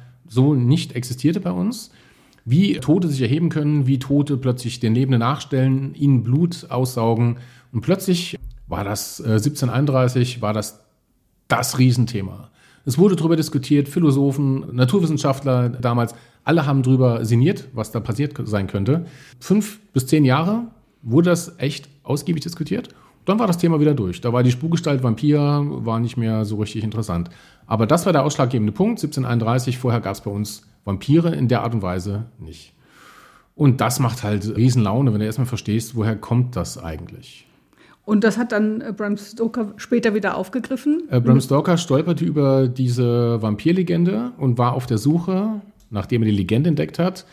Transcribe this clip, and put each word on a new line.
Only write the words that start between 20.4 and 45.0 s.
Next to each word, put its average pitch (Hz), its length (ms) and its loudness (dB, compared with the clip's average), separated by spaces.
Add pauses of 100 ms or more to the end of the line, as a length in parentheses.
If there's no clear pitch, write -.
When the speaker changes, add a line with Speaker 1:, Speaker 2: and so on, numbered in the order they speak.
Speaker 1:
wurde 147 280 2
das - 280 -2
echt 139 300 -6 (140)
ausgiebig 156 400 -4
diskutiert. - 460 -8 (380)
Dann 202 120 2
war 233 80 2
das 170 120 0
Thema 165 200 2
wieder 151 140 4
durch. 95 300 -2
Da 117 100 0
war 123 100 4
die 127 80 6
Spukgestalt 156 520 0
Vampir, 147 360 2
war 143 600 -2
nicht 120 160 -4
mehr 110 300 0
so 104 100 -4
richtig 107 260 -4
interessant. 101 460 -4 (380)
Aber 110 200 0
das 170 200 2
war 180 80 2
der 139 100 4
ausschlaggebende 120 480 0
Punkt, 220 280 0
siebzehnhunderteinunddreißig. 123 760 0
Vorher 120 240 0
gab's 98 220 -6
bei 101 80 -8
uns 104 320 -6 (260)
Vampire 160 480 2
in 135 100 0
der 117 160 2
Art 117 120 -4
und 107 80 -2
Weise 95 420 -4 (160)
nicht. 80 320 -18 (840)
Und 135 260 4
das 123 200 0
macht 117 240 -2
halt 104 320 -2
riesen 123 260 4
Laune, 113 300 2
wenn 104 80 0
du 107 60 0
erstmal 117 200 -2
verstehst, 110 480 -4
woher 110 220 -2
kommt 123 400 -2
das - 260 -8
eigentlich? - 640 -14 (580)
Speaker 2:
Und 214 200 2
das 214 140 2
hat 240 140 -4
dann, 214 280 0
äh, 220 160 -8
Bram 208 200 -4
Stoker 226 600 -6
später 233 380 0
wieder 202 220 -2
aufgegriffen? 269 760 -4
Speaker 1:
Äh, 123 100 4
Bram 131 140 4
Speaker 2:
Mhm. 135 80 6
Speaker 1:
Stoker 147 340 2
stolperte 170 480 0
über 139 420 2
diese 120 760 0
Vampirlegende 175 960 0
und 127 180 0
war 123 160 2
auf 127 140 -4
der 113 120 0
Suche, 185 600 0 (300)